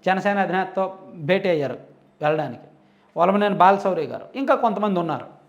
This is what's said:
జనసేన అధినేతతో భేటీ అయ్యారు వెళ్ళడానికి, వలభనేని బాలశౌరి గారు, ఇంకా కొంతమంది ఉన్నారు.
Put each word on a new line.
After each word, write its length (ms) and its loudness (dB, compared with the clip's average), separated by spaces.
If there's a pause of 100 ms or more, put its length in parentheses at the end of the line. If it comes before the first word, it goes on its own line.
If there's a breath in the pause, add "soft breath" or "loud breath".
జనసేన 340 0
అధినేతతో 600 -4 (160)
భేటీ 340 0
అయ్యారు 280 -2 (440)
వెళ్ళడానికి, 460 -2 (500 soft breath)
వలభనేని 380 2
బాలశౌరి 500 4
గారు, 200 -10 (100)
ఇంకా 200 0
కొంతమంది 440 0
ఉన్నారు. 280 -4 (220)